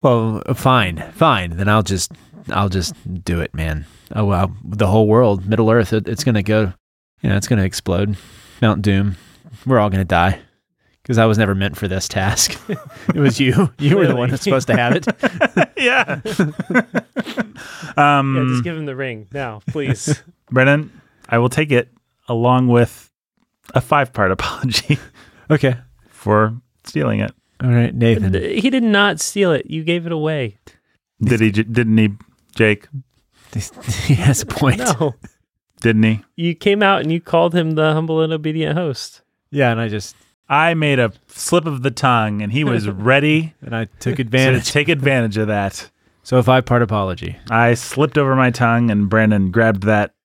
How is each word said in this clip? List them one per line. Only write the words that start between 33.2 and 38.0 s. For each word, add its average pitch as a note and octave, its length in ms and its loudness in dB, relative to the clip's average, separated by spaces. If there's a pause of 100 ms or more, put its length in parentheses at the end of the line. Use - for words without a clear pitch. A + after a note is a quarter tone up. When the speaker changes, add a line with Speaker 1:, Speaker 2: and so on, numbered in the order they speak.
Speaker 1:
<laughs> - 540 -8
He C#3 80 4
has A#2 280 2
a - 40 -10
point. C#3 320 0
Speaker 2:
No. D#3+ 360 -2 (680)
Speaker 3:
Didn't A2 220 4
he? A2 180 0 (140)
Speaker 2:
You E3+ 180 -4
came G3+ 280 0
out G3 200 2
and D#3 100 -2
you E3 80 -2
called E3+ 340 0
him D#3+ 180 0
the D#3 200 2
humble D#3+ 300 0